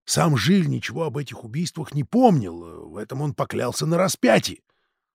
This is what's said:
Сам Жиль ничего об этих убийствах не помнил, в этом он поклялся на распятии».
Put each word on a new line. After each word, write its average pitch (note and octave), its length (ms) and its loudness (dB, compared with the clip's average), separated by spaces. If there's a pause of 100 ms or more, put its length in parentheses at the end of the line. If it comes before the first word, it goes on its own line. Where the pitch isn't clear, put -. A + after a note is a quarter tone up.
Сам D3+ 320 2
Жиль D#3 320 4
ничего B2+ 360 -4
об C3+ 120 -6
этих C3 280 -10
убийствах D3 500 -8
не D3 100 -2
помнил, E2+ 840 2
в D#2+ 60 -16
этом A#2+ 240 -8
он D3 140 -4
поклялся B2 520 -4
на E3+ 120 2
распятии». - 640 2 (520)